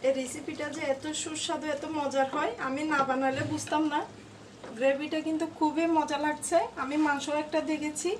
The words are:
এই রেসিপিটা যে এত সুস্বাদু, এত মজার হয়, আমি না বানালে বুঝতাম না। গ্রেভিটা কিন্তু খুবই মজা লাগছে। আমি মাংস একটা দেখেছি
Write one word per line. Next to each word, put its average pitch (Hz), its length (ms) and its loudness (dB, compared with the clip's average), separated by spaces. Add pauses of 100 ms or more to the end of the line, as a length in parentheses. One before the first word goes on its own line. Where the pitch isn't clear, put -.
এই 269 120 6
রেসিপিটা 294 560 -6
যে 320 60 -6 (120)
এত 269 120 -4 (180)
সুস্বাদু, 311 420 -4 (100)
এত 294 80 -6 (140)
মজার 269 380 2
হয়, 320 160 0 (160)
আমি 269 140 -2 (100)
না 285 80 4 (100)
বানালে 269 320 2 (100)
বুঝতাম 302 320 0 (100)
না। 302 60 2 (760)
গ্রেভিটা 277 500 2
কিন্তু 320 180 0 (120)
খুবই 311 280 2 (120)
মজা 294 280 2
লাগছে। 302 320 0 (260)
আমি 269 120 -2 (120)
মাংস 277 180 2 (180)
একটা 311 160 0 (120)
দেখেছি 302 380 -2 (100)